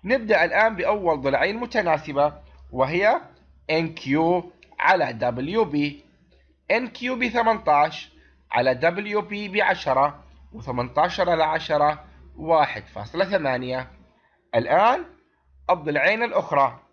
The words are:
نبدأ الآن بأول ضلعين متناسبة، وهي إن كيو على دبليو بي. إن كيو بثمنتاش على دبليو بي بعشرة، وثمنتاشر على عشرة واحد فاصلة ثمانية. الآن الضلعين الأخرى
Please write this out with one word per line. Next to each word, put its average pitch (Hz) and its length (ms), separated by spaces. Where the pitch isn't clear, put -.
نبدأ 214 400
الآن 208 320
بأول 175 440
ضلعين 139 360
متناسبة، 156 760
وهي 170 480
إن 160 240
كيو 165 580
على 160 340
دبليو 127 520
بي. 143 400
إن 233 180
كيو 247 280
بثمنتاش 214 960
على 123 240
دبليو 190 460
بي 208 280
بعشرة، 151 760
وثمنتاشر 127 800
على 160 140
عشرة 151 600
واحد 151 500
فاصلة 110 380
ثمانية. 127 680
الآن 208 500
الضلعين 160 520
الأخرى 143 580